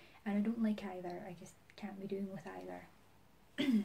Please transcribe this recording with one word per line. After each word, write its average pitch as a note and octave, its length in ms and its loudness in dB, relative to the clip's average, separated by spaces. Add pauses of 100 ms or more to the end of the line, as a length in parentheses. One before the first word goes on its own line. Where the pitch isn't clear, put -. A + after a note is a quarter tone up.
(260)
And G3+ 120 4
I G#3 40 6
don't A3+ 220 2
like G#3+ 200 4
either, F3+ 440 -4
I F3 120 -8
just F3+ 140 -14 (220)
can't G3 240 -8
be G3 80 -6
doing G3 240 -2
with G3 160 -8
either. F#3 1400 -2